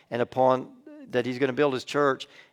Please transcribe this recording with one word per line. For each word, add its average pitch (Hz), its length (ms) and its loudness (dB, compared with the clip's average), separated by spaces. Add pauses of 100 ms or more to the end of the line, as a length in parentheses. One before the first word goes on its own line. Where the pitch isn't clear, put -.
(120)
and 117 100 0
upon 131 460 2 (420)
that 120 160 0
he's 123 140 -6
gonna 135 120 0
build 139 220 0
his 123 100 -6
church. 143 440 -2 (240)